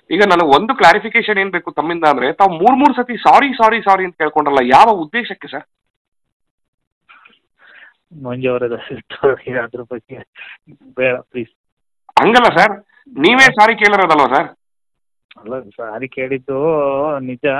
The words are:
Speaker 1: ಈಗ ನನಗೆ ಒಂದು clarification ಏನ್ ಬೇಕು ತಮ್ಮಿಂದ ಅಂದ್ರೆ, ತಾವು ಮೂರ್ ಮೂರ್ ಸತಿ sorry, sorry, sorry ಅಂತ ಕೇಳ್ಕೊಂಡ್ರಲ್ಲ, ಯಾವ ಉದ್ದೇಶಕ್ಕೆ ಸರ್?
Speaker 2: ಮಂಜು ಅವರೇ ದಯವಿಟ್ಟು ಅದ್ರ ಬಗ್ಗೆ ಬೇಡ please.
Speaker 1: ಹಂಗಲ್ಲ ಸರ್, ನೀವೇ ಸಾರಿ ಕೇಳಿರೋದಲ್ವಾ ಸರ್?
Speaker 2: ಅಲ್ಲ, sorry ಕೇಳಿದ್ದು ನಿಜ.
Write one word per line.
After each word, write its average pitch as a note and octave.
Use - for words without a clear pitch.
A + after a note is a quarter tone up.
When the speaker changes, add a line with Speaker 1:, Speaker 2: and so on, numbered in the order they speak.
Speaker 1:
ಈಗ F#3
ನನಗೆ F3
ಒಂದು F3+
clarification G#3+
ಏನ್ G3
ಬೇಕು F3
ತಮ್ಮಿಂದ E3
ಅಂದ್ರೆ, C3
ತಾವು G3
ಮೂರ್ G3
ಮೂರ್ C4
ಸತಿ B3
sorry, A#3
sorry, A3
sorry F#3+
ಅಂತ F3+
ಕೇಳ್ಕೊಂಡ್ರಲ್ಲ, D3
ಯಾವ D3
ಉದ್ದೇಶಕ್ಕೆ G3
ಸರ್? C#3+
Speaker 2:
ಮಂಜು B2+
ಅವರೇ B2
ದಯವಿಟ್ಟು A#2+
ಅದ್ರ A#2+
ಬಗ್ಗೆ A#2
ಬೇಡ B2+
please. B2
Speaker 1:
ಹಂಗಲ್ಲ G#3+
ಸರ್, G3+
ನೀವೇ A#3+
ಸಾರಿ A3+
ಕೇಳಿರೋದಲ್ವಾ E3
ಸರ್? D#3+
Speaker 2:
ಅಲ್ಲ, B2+
sorry A2+
ಕೇಳಿದ್ದು C3+
ನಿಜ. B2+